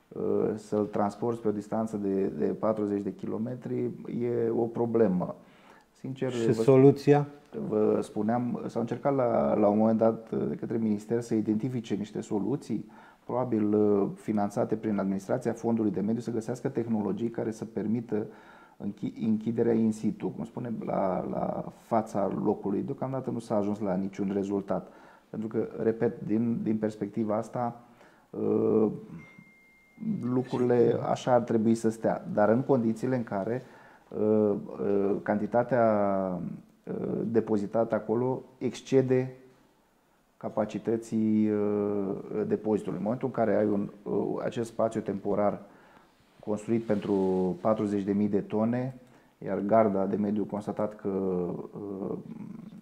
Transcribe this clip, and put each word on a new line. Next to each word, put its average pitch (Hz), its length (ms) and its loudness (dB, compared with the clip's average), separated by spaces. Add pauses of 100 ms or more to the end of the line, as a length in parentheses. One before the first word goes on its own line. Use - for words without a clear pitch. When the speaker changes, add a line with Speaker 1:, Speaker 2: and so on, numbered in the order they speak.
Speaker 1:
uh, 101 480 0
să-l 104 300 -2
transporti 110 560 -2
pe - 60 -4
o 107 40 2
distanță 110 460 -4
de, 98 280 0
de - 200 -2
patruzeci 104 560 0
de 98 120 -4
kilometri, 123 680 -6 (380)
e 120 280 0
o 117 160 2
problemă. 113 720 2 (640)
Sincer, 131 320 -4
Speaker 2:
Și 120 140 0
Speaker 1:
vă 110 60 6
sp-, 113 120 2
Speaker 2:
soluția? 139 640 8 (400)
Speaker 1:
vă 107 340 4
spuneam, 117 640 -2
s-au 123 140 -4
încercat 131 340 0
la, 117 380 2
la 104 140 4
un 104 100 4
moment 110 200 4
dat, 113 340 2
uh, - 80 -2 (100)
de 147 60 -4
către 120 220 -4
minister 113 440 0
să 117 140 -6
identifice 110 580 -2
niște 104 280 -4
soluții, 107 680 -4 (340)
probabil, 120 500 0
uh, 104 420 4
finanțate 107 600 -2
prin 107 240 -2
administrația 98 540 -2
Fondului 113 380 0
de 87 100 -2
Mediu, 113 200 -2
să 117 100 -6
găsească 120 380 -4
tehnologii 113 600 -2
care 117 220 -4
să 110 140 -10
permită 107 600 -2 (520)
închi-, - 480 -6
închiderea 113 480 2
in 113 180 4
situ, 104 360 -4
cum - 180 -8
spunem, 123 280 -8 (120)
la, 95 440 0
la - 500 -4
fața 98 520 0 (120)
locului. 101 380 0
Deocamdată 131 480 -6
nu 123 100 -4
s-a 113 160 -4
ajuns 104 240 0
la 98 160 -2
niciun 98 380 -2
rezultat. 98 540 -2 (420)
Pentru 110 180 -6
că, 110 200 -2 (160)
repet, 113 380 0
din, 117 420 0
din 107 140 0
perspectiva 107 580 -2
asta, 117 460 -4 (480)
uh, 107 580 2 (1300)
lucrurile 123 680 2
Speaker 2:
Și 117 60 2 (140)
Speaker 1:
așa - 240 2
ar 120 80 8
trebui 113 340 4
să 113 140 0
stea. - 440 -2
Dar 104 160 6
în 117 120 6
condițiile 127 540 0
în 120 80 -2
care, 113 400 -4 (460)
uh, 107 460 4 (260)
uh, 101 420 2
cantitatea, 113 640 2 (960)
uh, - 420 -4
depozitată 110 720 0
acolo 120 460 0 (160)
excede 127 800 0 (1000)
capacității, 110 1120 0
uh, 104 680 0 (320)
depozitului. 101 500 0
În 92 60 -6
momentul 123 240 -2
în 117 60 -8
care 110 220 2
ai 107 100 4
un, 104 240 0 (140)
uh, - 400 -2
acest 117 260 -4
spațiu 113 320 -2
temporar 101 600 0 (800)
construit 113 440 -2
pentru 101 300 0 (480)
patruzeci 107 420 0
de 101 80 0
mii 104 160 2
de 98 140 0
tone, 120 540 -2 (420)
iar 101 220 -4
Garda 101 460 4
de 98 100 -2
Mediu 104 320 0
a - 40 -16
constatat 104 440 -4
că, - 120 -10
uh, 95 1080 -4 (640)